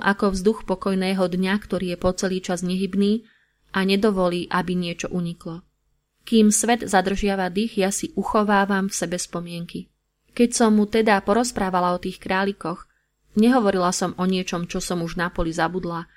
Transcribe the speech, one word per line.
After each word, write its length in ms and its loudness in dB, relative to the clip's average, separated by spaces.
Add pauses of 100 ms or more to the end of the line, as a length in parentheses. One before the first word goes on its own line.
ako 320 0
vzduch 320 0
pokojného 560 0
dňa, 280 0 (120)
ktorý 300 -4
je 20 -8
po 160 0
celý 320 -4
čas 160 -4
nehybný 640 0 (480)
a 80 0
nedovolí, 720 2
aby 240 -2
niečo 320 -6
uniklo. 560 -8 (640)
Kým 240 6
svet 320 0
zadržiava 640 0
dých, 320 -2
ja 80 2
si 240 -6
uchovávam 800 0
v 0 -
sebe 240 -4
spomienky. 720 -10 (480)
Keď 160 6
som 240 4
mu 80 4
teda 400 4
porozprávala 720 0
o 60 -12
tých 180 -10
králikoch, 640 -4 (480)
nehovorila 560 4
som 320 -2
o 80 2
niečom, 400 -2
čo 80 -6
som 240 -4
už 160 -6
na 160 -4
poli 160 -2
zabudla 560 -4 (120)